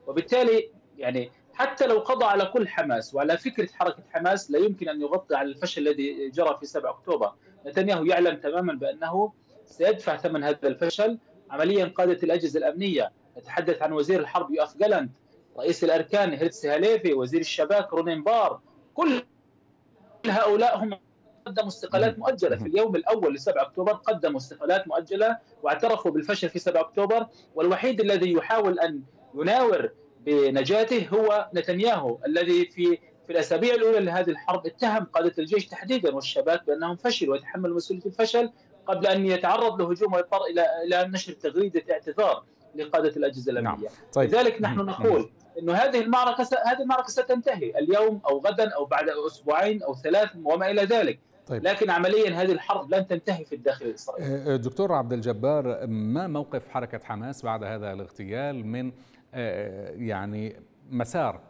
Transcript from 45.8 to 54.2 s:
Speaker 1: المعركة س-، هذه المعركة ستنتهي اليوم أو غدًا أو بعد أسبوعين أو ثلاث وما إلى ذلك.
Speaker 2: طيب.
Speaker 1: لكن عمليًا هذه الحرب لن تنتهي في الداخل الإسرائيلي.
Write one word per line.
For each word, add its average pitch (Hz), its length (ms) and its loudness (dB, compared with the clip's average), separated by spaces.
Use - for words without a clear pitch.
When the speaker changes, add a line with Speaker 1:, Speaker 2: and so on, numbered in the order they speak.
Speaker 1:
المعركة 247 440 2
س-، 247 100 -2
هذه 247 280 0
المعركة 254 260 0
ستنتهي 233 680 -2
اليوم 202 420 2
أو 139 80 2
غدًا 202 320 2
أو 143 140 -4
بعد 151 240 0
أسبوعين 175 560 0
أو 135 120 -4
ثلاث 175 340 2
وما 185 260 2
إلى 202 120 2
ذلك. 196 380 2
Speaker 2:
طيب. 113 180 -6
Speaker 1:
لكن 196 260 2
عمليًا 185 400 4
هذه 185 220 0
الحرب 160 420 -2
لن 190 120 2
تنتهي 170 380 -4
في 151 100 -10
الداخل 135 320 -2
الإسرائيلي. 135 480 -6